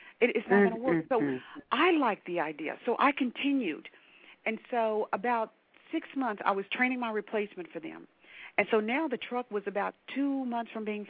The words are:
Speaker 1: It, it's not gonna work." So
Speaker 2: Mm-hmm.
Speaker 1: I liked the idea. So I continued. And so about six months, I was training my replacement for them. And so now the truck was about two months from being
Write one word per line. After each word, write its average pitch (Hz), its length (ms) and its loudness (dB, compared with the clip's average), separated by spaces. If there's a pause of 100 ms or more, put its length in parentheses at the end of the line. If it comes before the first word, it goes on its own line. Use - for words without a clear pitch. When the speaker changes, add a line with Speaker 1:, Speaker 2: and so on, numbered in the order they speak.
(200)
Speaker 1:
It, 240 140 6
it's - 140 -2
not 202 160 8
gonna 226 180 4
work." 165 280 4
So 147 100 4
Speaker 2:
Mm-hmm. 139 160 2 (340)
Speaker 1:
I 330 220 4
liked 269 340 2
the 175 140 -2
idea. 151 360 -4 (100)
So 240 120 2
I 285 140 6
continued. 262 760 -2 (580)
And 220 120 -4 (120)
so 220 420 0
about 226 400 -2 (400)
six 320 240 -4
months, 233 280 -4
I - 60 2
was 196 220 -2
training 254 260 0
my 233 140 -4
replacement 208 600 -4
for 170 60 -12
them. 160 300 -12 (500)
And 202 120 2
so 226 80 4
now 262 300 0
the 247 80 -2
truck 240 340 -8
was 202 160 -4
about 190 280 -2 (200)
two 269 300 0
months 233 280 -4
from 220 120 -6
being 208 260 -6